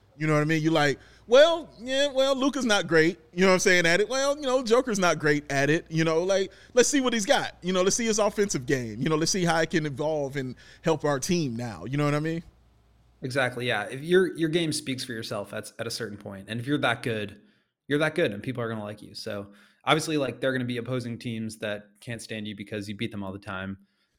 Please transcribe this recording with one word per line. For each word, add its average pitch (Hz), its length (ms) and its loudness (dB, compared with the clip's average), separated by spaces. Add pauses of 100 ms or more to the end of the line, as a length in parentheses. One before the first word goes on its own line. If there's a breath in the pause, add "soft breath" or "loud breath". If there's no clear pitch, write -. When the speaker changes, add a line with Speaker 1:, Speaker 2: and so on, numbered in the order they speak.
(160)
Speaker 1:
You 151 100 -4
know 156 80 2
what 151 80 4
I - 20 0
mean? 160 180 0
You're 160 80 2
like, 147 280 2 (280 soft breath)
"Well, 302 440 6 (100)
yeah, 269 320 0
well, 269 240 2
Luka's 262 300 0
not 202 200 2
great." 165 320 4 (140)
You 175 80 -2
know 190 80 6
what 185 60 8
I'm 185 60 6
saying? 180 260 6
At 175 140 4
it. 208 80 0
"Well, 269 280 0
you 302 60 -12
know, 262 200 2
Joker's 226 380 2
not 165 180 4
great 147 320 0
at 139 200 2
it." 165 180 0
You 160 160 0
know, 165 180 2
like, 190 300 0 (220 loud breath)
let's 240 160 6
see 285 100 2
what 247 140 2
he's 226 120 0
got. 190 360 2
You 180 100 -2
know, 185 100 2
let's 190 140 2
see 233 80 -2
his 220 160 0
offensive 202 460 0
game. 120 340 -2
You 151 80 0
know, 156 80 2
let's 156 160 0
see 180 140 0
how 165 140 2
it 165 100 0
can 156 160 0
evolve 147 500 -4
and 131 180 -6 (280 loud breath)
help 156 240 0
our 143 120 0
team 143 380 -2
now. 107 300 -8
You 135 100 -4
know 147 80 2
what 147 100 2
I 147 60 0
mean? 165 240 -4 (760)
Speaker 2:
Exactly. 123 440 -2
Yeah. 107 240 -2
If 135 120 -10
your, 175 340 4
your 160 140 0
game 160 220 0
speaks 131 320 -6
for 123 80 -10
yourself 110 400 -8
at, 107 260 -10
at 117 80 -6
a 113 40 -8
certain 104 260 -8
point, 98 320 -14
and 117 120 -6
if 120 60 -8
you're 147 120 0
that 120 240 0
good, 107 340 -4 (520 soft breath)
you're 143 100 0
that 156 160 0
good, 156 180 2
and 101 100 -10
people 123 200 -6
are 113 60 -4
gonna 110 160 -6
like 107 180 -12
you. 107 120 -20
So 101 340 -10 (360 soft breath)
obviously, 156 320 0
like, 123 240 -4
they're 131 120 0
gonna 127 120 -2
be 123 120 -4
opposing 117 420 -6
teams 110 400 -8
that 104 260 -6 (160)
can't 113 220 -12
stand 107 240 -8
you 107 80 -8
because 104 340 -8
you 107 80 -8
beat 113 140 -4
them 104 140 -10
all 95 80 -8
the 101 60 -10
time. 98 400 -10 (400)